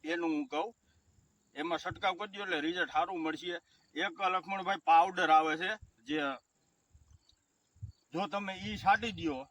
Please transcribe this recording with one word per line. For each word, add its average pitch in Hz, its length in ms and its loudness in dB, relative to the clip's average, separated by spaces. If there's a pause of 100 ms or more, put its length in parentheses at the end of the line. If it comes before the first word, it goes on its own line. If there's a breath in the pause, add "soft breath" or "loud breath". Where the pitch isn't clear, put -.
એનું 170 260 -2
હું 147 160 -2
કહું, 175 280 -4 (800)
એમાં 156 240 -2
છંટકાવ 180 360 -2
કરી 202 240 -10
દો 202 60 -6
એટલે 170 160 -2
રિઝલ્ટ 165 320 -2
સારું 170 300 0
મળશે. 160 300 -4 (420 soft breath)
એક 185 260 -4
લક્ષ્મણભાઈ 185 560 -2
પાવડર 165 540 6
આવે 156 260 6
છે, 190 180 -2 (320)
જે 151 140 -2 (1900)
જો 190 140 -2
તમે 196 280 -4
ઈ 202 220 -8
છાંટી 214 360 2
દો 156 380 -4